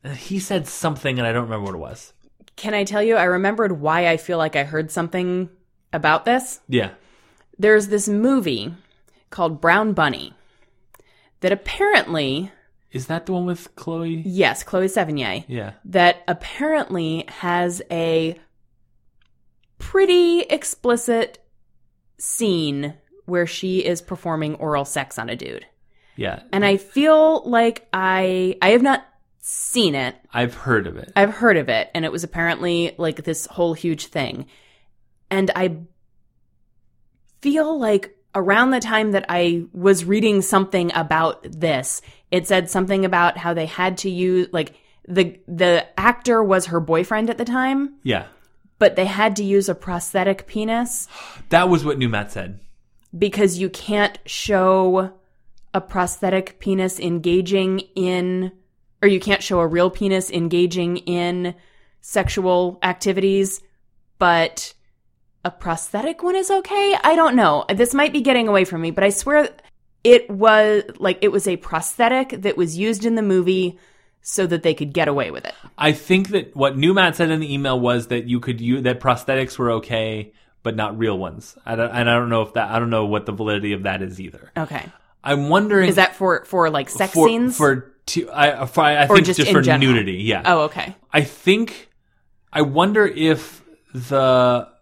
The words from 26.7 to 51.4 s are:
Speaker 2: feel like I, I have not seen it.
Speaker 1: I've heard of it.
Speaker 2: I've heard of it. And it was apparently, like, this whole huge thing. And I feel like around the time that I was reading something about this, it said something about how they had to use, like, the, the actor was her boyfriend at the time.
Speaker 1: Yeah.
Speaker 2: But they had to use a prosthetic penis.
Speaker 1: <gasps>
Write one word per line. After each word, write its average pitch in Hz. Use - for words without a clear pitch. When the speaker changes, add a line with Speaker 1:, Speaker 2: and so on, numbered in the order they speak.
Speaker 2:
feel 311
like 233
I, 185
I 185
have 240
not -
seen -
it. 127
Speaker 1:
I've 120
heard 113
of -
it. -
Speaker 2:
I've 202
heard 226
of 135
it. 113
And 165
it 160
was 170
apparently, 170
like, 160
this 165
whole 170
huge 156
thing. 135
And 190
I 180
feel 311
like 208
around 208
the 254
time 220
that 196
I 170
was 180
reading 208
something 190
about 160
this, 156
it 180
said 185
something 190
about 175
how 170
they 165
had 185
to 196
use, 180
like, 165
the, 180
the 175
actor 233
was 190
her 170
boyfriend 180
at 233
the 233
time. 269
Speaker 1:
Yeah. 113
Speaker 2:
But 214
they 185
had 196
to 208
use 196
a 170
prosthetic 190
penis. 226
Speaker 1:
<gasps> -